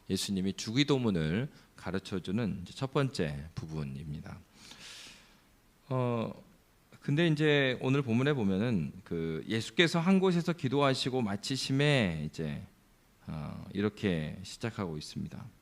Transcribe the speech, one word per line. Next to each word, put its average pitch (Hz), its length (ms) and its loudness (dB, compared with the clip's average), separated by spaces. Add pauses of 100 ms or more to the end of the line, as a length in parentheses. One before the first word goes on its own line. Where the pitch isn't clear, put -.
(100)
예수님이 95 420 0
주기도문을 117 960 2 (280)
가르쳐 92 440 -6
주는 92 400 -2
이제 90 140 -12
첫 - 180 -6
번째 82 640 0
부분입니다. 78 840 -8 (1500)
어, 120 420 0 (680)
근데 151 260 2
이제 147 540 4
오늘 131 220 2
본문에 127 320 4
보면은 98 580 2 (100)
그 82 460 -2
예수께서 156 500 2
한 190 220 6
곳에서 175 320 2
기도하시고 135 680 2
마치심에 120 1040 2
이제, 76 360 -4 (680)
어, 78 440 -8
이렇게 95 720 0
시작하고 98 540 -6
있습니다. - 480 -8 (180)